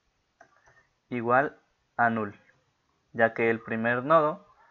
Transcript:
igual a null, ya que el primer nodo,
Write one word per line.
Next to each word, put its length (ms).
igual 500
a 140
null, 280
ya 220
que 160
el 100
primer 440
nodo, 420